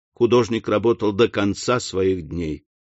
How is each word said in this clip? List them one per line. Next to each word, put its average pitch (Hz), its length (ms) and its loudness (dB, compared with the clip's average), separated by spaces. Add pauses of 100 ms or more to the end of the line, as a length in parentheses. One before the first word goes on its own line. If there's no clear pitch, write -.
(140)
художник 117 540 2
работал 107 440 0
до 110 160 2
конца 104 520 -2
своих 92 480 -2
дней. 78 380 -8 (260)